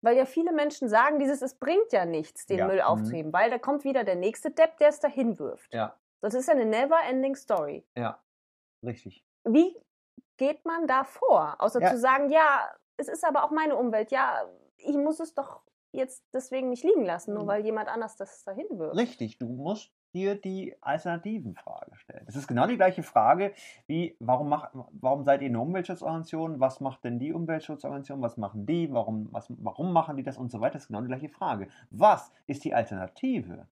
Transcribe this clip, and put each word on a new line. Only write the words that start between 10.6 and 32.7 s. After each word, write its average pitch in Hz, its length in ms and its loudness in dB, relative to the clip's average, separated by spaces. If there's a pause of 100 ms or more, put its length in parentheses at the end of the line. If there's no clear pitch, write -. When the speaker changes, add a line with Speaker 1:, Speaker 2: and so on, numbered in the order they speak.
Speaker 1:
man 330 220 -2
da 262 160 2
vor? 196 560 2
Außer 226 220 2
Speaker 2:
Ja. 175 80 6
Speaker 1:
zu 254 80 0
sagen, 262 320 2
„Ja, 294 420 4 (260)
es 285 100 -6
ist - 180 -6
aber 294 180 2
auch - 80 0
meine 311 240 0
Umwelt. 220 360 0
Ja, 254 320 0 (340)
ich 285 180 -4
muss 294 240 0
es 320 140 -8
doch - 300 -8 (280)
jetzt 262 320 -6 (100)
deswegen 262 360 -4
nicht 247 140 -6
liegen 330 220 4
lassen, 180 280 -4
nur 208 100 -4
Speaker 2:
Mhm. 202 40 -4
Speaker 1:
weil 208 180 0
jemand 220 240 -2
anders 226 260 -6
das - 280 -14
dahin 220 240 -10 (120)
wirft.“ 156 180 -4
Speaker 2:
Richtig, 202 420 -4
du 120 80 -6
musst 143 460 -8 (200)
dir 196 220 -2
die 190 460 -10
Alternativenfrage 165 1120 -8
stellen. - 320 -20
Es 107 80 -14
ist 135 120 -10
genau 123 200 4
die 240 80 0
gleiche 180 280 4
Frage 165 500 4 (340)
wie, 160 320 -4
„Warum 127 300 0
mach-, - 240 -2
warum 131 500 -2
seid 139 180 4
ihr 139 60 -4
eine 117 140 -2
Umweltschutzorganisation? 160 1000 -6
Was 131 220 0
macht 135 240 -6
denn 120 140 -4
die 143 140 -4
Umweltschutzorganisation? 143 880 -6
Was 117 160 -4
machen 104 280 -8
die? 165 260 0
Warum, 110 400 -2
was, 107 160 -10 (100)
warum 147 360 -6
machen 156 240 2
die 135 60 -8
das?“ 127 140 -8
und 123 140 -8
so 110 100 -8
weiter. 131 120 0
Das 135 100 -14
ist - 60 -20
genau 107 120 -6
die 127 60 -6
gleiche 135 220 -8
Frage. 110 400 -6 (200)
Was - 440 4 (140)
ist 143 180 -8
die 151 80 -4